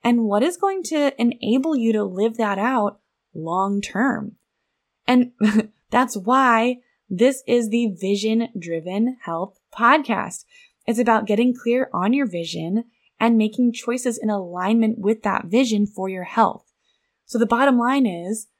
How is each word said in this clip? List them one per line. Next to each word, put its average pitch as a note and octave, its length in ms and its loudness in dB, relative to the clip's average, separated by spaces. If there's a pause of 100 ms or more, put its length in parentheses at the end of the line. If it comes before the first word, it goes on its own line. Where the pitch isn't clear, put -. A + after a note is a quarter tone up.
And A#3+ 220 2
what G#3 180 2
is F4 140 0
going G4 280 -2
to D4 360 0
enable B3+ 560 0
you A3+ 160 2
to G#3+ 120 0
live G3+ 320 -2
that G#3 220 -2
out G#3+ 420 -2 (340)
long F#3 460 -2
term? - 560 -4 (720)
And B3 260 4 (280)
<laughs> - 300 -10
that's B3 260 0
why A#3+ 640 2 (300)
this B3 380 2
is A#3+ 220 2
the A3+ 320 0
Vision G#3+ 480 0 (100)
Driven F3+ 640 -4
Health E3+ 380 -6 (120)
Podcast. A#3+ 720 0 (420)
It's A3+ 120 -2
about A3+ 280 2
getting A#3 280 2
clear B3 380 -2
on F#3+ 200 0
your C#4 140 0
vision E3+ 580 -4 (360)
and A3+ 180 4
making A3 340 2
choices A#3+ 460 -4
in G#3+ 100 -4
alignment G3+ 680 0
with G#3+ 240 0
that F#3+ 240 -4
vision G#3+ 400 2
for F#3+ 220 -8
your F#3 160 -8
health. - 480 -2 (520)
So - 140 -6
the A3+ 80 2
bottom B3+ 320 4
line B3+ 280 2
is F#3 420 -6 (120)